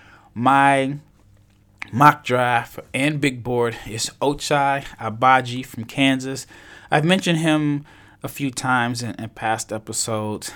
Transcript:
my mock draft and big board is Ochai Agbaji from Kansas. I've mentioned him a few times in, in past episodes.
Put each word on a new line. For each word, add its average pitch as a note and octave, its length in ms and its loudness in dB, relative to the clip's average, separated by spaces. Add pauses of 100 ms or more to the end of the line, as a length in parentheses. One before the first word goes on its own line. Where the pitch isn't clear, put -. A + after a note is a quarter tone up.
(340)
my C#3 640 2 (920)
mock C#3+ 320 6
draft B2 560 0 (140)
and C#3+ 260 0
big B2+ 240 -2
board A#2+ 320 0 (100)
is G#2+ 240 -6 (120)
Ochai C#3 640 0 (160)
Agbaji B2 640 2
from - 180 -12
Kansas. C3 640 -2 (420)
I've D3+ 140 2
mentioned F3+ 360 2
him D3+ 440 0 (400)
a C3 60 -8
few C#3 220 -6
times B2 520 -2
in, A2 120 -8
in A2 160 -10
past A2 420 -4
episodes. G#2+ 840 -6